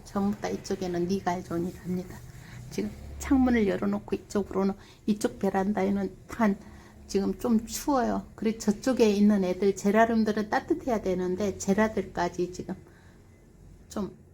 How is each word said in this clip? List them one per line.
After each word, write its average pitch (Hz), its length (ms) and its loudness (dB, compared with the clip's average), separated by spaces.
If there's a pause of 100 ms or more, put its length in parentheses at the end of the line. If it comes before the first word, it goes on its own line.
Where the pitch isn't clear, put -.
전부 202 360 -2
다 185 80 -4
이쪽에는 185 600 -2
니갈존이 180 640 -2
갑니다. 180 440 -6 (520)
지금 208 200 -6 (280)
창문을 247 480 4
열어놓고 202 480 -2
이쪽으로는, 196 600 -2 (320)
이쪽 214 320 0
베란다에는 196 760 0 (140)
한 202 300 2 (480)
지금 196 320 0
좀 226 280 2
추워요. 226 680 0
그리고 220 240 -2
저쪽에 226 520 4
있는 208 320 6
애들, 185 320 2
제라름들은 220 760 2
따뜻해야 269 500 0
되는데 185 580 -2
제라들까지 190 920 0
지금 - 220 -10 (1120)
좀 - 260 -8 (200)